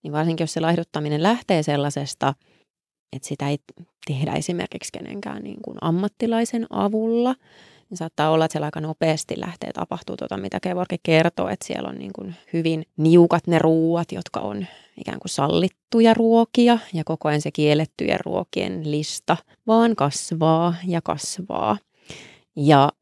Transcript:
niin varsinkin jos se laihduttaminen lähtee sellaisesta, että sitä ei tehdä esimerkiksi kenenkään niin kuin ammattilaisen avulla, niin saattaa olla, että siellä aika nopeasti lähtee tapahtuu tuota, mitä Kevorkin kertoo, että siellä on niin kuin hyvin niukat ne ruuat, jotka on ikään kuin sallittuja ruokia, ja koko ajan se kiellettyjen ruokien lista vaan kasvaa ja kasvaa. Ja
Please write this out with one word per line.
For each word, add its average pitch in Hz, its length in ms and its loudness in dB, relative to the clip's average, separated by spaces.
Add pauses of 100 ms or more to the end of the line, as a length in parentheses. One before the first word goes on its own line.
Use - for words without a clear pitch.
niin 151 100 -10
varsinkin 165 300 0
jos 160 100 -4
se 165 80 -4
laihduttaminen 156 640 -2
lähtee 196 400 2
sellaisesta, 143 720 -2 (760)
että - 160 -12
sitä 143 200 -4
ei 147 100 -2 (480)
tehdä 143 260 -2
esimerkiksi - 600 -6
kenenkään - 500 -12
niin - 200 -14
kuin - 180 -14
ammattilaisen 226 880 -2
avulla, 226 640 0 (560)
niin 180 80 -12
saattaa 156 320 -2
olla, 160 140 2
että 160 80 -4
siellä 151 140 -4
aika 151 140 -8
nopeasti 156 600 -2
lähtee - 320 -10
tapahtuu - 440 -8
tuota, - 200 -8
mitä 190 240 -6
Kevorkin 180 420 -4
kertoo, 165 460 2
että - 180 -8
siellä - 220 -6
on - 100 -10
niin 196 140 -12
kuin 190 220 -12 (180)
hyvin 165 320 0 (120)
niukat 170 500 6
ne 170 120 4
ruuat, 165 540 2
jotka - 280 -8
on 104 260 -6 (300)
ikään - 240 -10
kuin - 100 -10
sallittuja 180 840 2
ruokia, 226 640 4 (140)
ja 160 120 -2
koko 160 240 -4
ajan 151 120 2
se 147 100 -4
kiellettyjen 151 720 0
ruokien 180 680 -4
lista 151 460 -2 (300)
vaan 226 300 4
kasvaa 160 800 0 (120)
ja 170 160 0
kasvaa. - 760 -4 (800)
Ja 143 460 6